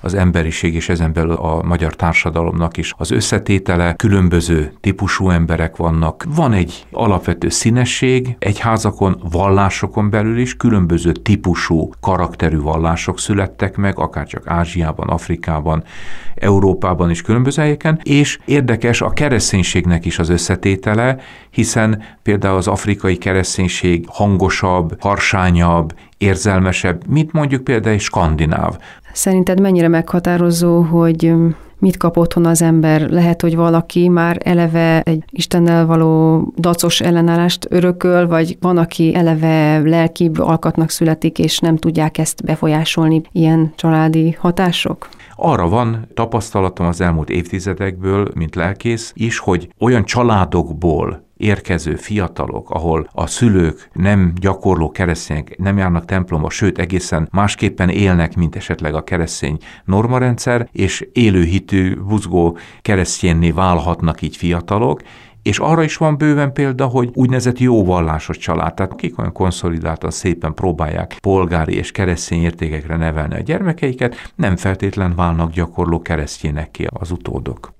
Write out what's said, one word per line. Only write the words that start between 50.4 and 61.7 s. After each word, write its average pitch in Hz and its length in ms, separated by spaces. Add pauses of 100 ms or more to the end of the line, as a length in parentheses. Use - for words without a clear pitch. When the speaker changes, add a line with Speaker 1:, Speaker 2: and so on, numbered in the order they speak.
Speaker 1:
érkező 87 580
fiatalok, - 760
ahol 80 420
a - 160
szülők 95 640
nem 92 420
gyakorló 92 560
keresztények, 82 640
nem 98 200
járnak 87 280
templomba, 85 440
sőt, - 300
egészen 87 520
másképpen 95 580
élnek, 90 460
mint 82 200
esetleg 82 380
a 78 100
keresztény 80 540 (280)
normarendszer, 120 840
és - 420
élőhitű, 92 840